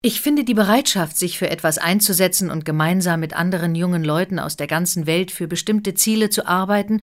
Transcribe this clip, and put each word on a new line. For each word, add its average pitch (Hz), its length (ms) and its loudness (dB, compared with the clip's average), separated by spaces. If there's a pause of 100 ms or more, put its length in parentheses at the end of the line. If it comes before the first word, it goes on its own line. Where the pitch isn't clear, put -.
Ich 214 140 0
finde 294 240 0
die 240 80 0
Bereitschaft, 208 640 2
sich 180 220 -4
für 180 100 -2
etwas 156 300 -2
einzusetzen 185 720 2
und 156 160 -4
gemeinsam 165 540 2
mit 160 120 -6
anderen 170 420 0
jungen 170 300 0
Leuten 170 340 0
aus 143 160 -6
der 143 120 -6
ganzen 165 400 -2
Welt 175 240 0
für 170 180 -6
bestimmte 208 460 -2
Ziele 220 340 2
zu - 180 -2
arbeiten 202 540 0 (120)